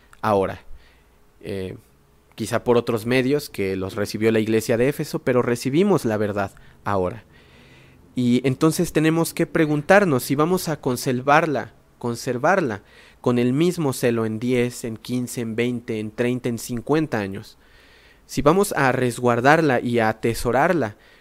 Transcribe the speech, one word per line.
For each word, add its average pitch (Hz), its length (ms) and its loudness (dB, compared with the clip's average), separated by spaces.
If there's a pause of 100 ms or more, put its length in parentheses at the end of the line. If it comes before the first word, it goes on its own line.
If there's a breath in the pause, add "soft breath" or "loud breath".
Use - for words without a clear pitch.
(220 soft breath)
ahora, 98 440 0 (760 soft breath)
eh, 95 360 -10 (560)
quizá 110 300 -4
por 120 140 4
otros 117 280 -2
medios 131 460 0
que 95 240 -2
los 92 200 -6
recibió 104 360 0
la 110 80 2
iglesia 110 380 0
de 123 120 2
Éfeso, 151 300 -6
pero 123 240 2
recibimos 135 640 0
la 107 120 0
verdad 101 360 -2 (300 soft breath)
ahora. 101 400 -2 (920 soft breath)
Y 123 320 2
entonces 160 460 0
tenemos 160 400 0
que 165 120 -2
preguntarnos 156 800 2
si 139 120 -2
vamos 170 320 0
a 151 140 -4
conservarla, 131 920 0 (260)
conservarla 123 800 0 (400 loud breath)
con 123 160 2
el 123 160 2
mismo 165 400 0
celo 117 320 0
en 110 140 -4
diez, 123 440 -2
en 113 140 -8
quince, 123 440 -6
en 113 140 -6
veinte, 120 440 -2
en 107 120 -8
treinta, 123 380 -2
en 117 80 -4
cincuenta 127 600 -2
años. 98 380 -8 (680 soft breath)
Si - 160 -6
vamos 170 320 4
a 135 180 2
resguardarla 123 880 2
y 117 200 -2
a 110 100 2
atesorarla 120 880 0 (240 soft breath)